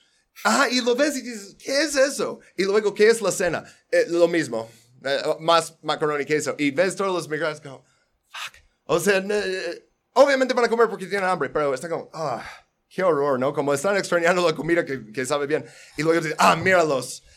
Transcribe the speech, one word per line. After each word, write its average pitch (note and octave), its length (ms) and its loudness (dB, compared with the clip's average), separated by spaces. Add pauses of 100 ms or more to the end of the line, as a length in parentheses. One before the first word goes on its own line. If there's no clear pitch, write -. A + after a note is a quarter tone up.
(440)
ajá, A#3 260 2
y B3 120 0
lo A#3+ 160 0
ves D4 180 0
y C4 60 -8
dices, G#3+ 420 -14
"¿Qué C#4 200 -2
es D#4 120 -4
eso?". G#3+ 460 0 (160)
Y F#3 80 0
luego, G3+ 280 0
"¿Qué G#3 140 4
es A3 140 4
la F#3+ 100 0
cena?". E3 320 -2 (260)
Eh, F3 200 2
lo E3+ 180 4
mismo, B2+ 420 -4 (360)
eh, C3+ 160 -2 (180)
más D#3+ 440 0
macaroni D3+ 400 -2
y - 20 -6
queso. D3 320 -2
Y C#3+ 140 0
ves F3 260 0
todos G3 160 -2
los D#3 160 -6
migrantes D3+ 320 -6
como, C3+ 240 -20 (400)
fuck. - 280 -16 (320)
O E3 140 2
sea, F#3+ 220 2
ne-, G3+ 160 -2
eh, F#3 500 -6 (260)
obviamente C4 420 4
van A#3+ 100 4
a A3 40 0
comer A#3 200 2
porque F#3+ 160 -8
tienen F#3 240 -2
hambre, D#3 220 -2
pero D3 240 0
está C3 120 -8
como, D#3+ 240 -6
ah, C#3 320 -6 (460)
qué - 140 -4
horror, C#3+ 360 2
¿no? C3+ 140 0
Como C#3+ 180 0
están F#3+ 260 0
extrañando F3 480 2
la D#3 100 2
comida E3 280 0
que, A#2 280 -10
que C3 160 -6
sabe C#3+ 180 0
bien. C#3 180 -2 (340)
Y D3 40 -4
luego E3 180 2
dicen, D#3 200 -4
"Ah, F3+ 160 6
míralos, E3 680 0 (140)